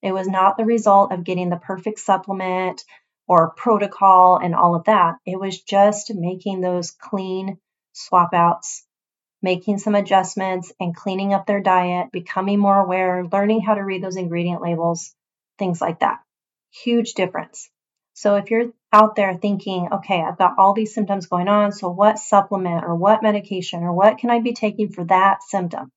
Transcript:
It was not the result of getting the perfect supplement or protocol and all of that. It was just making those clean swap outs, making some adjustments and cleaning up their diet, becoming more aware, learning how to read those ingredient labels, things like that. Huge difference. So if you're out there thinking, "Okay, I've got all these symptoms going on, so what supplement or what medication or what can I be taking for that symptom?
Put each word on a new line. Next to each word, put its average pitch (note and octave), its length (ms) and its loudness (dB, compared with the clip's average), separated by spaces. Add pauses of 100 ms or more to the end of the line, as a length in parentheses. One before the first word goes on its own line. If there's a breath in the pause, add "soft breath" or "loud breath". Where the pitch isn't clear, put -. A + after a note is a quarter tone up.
It G3 100 -4
was F#3+ 160 -4
not F#3+ 300 2
the A3+ 80 0
result G3+ 460 4
of F3+ 120 -6
getting F3+ 260 -4
the F3 80 -2
perfect G#3+ 420 -10
supplement F#3 840 -4 (440 soft breath)
or E3 240 4
protocol F#3+ 880 4
and E3+ 180 -2
all E3+ 200 2
of E3+ 100 -4
that. F3+ 400 2
It F#3 140 -8
was F#3+ 200 -8
just G#3 540 0
making F#3 480 -6
those F3+ 300 -4
clean F#3+ 680 -8 (360)
swap F3+ 400 0
outs, - 520 0 (560)
making F#3 380 -2
some G#3 160 -2
adjustments F#3+ 840 -2
and E3+ 160 -6
cleaning G3 380 -4
up G3 120 -2
their G3+ 160 -2
diet, F3+ 500 0
becoming F#3+ 480 -4
more G3 180 4
aware, F#3 540 0
learning G#3 300 0
how G#3+ 140 0
to G3+ 80 -6
read F#3+ 200 -6
those F#3 140 -8
ingredient F3 440 -4
labels, E3+ 540 -4 (420)
things F3+ 240 -4
like E3 200 -6
that. - 180 -2 (520)
Huge A#3+ 420 -4
difference. - 560 -6 (440)
So G3+ 220 0
if G3 160 -4
you're A#3 200 0 (220)
out G#3+ 220 6
there F#3+ 200 -2
thinking, F#3+ 560 -4
"Okay, E3+ 300 -2
I've E3+ 160 -6
got F3+ 220 2
all G3 140 6
these G#3+ 200 -4
symptoms G3 320 -4
going F3+ 220 -2
on, G#3 240 2
so - 180 -6
what G#3 300 2
supplement F#3 680 0
or E3+ 100 -2
what G#3 280 2
medication F#3+ 600 -4
or F3 100 -2
what G3 260 4
can A#3+ 100 -4
I A#3 120 4
be A#3+ 120 -2
taking G#3 360 -4
for F3 160 -8
that F#3+ 360 2
symptom? - 560 -6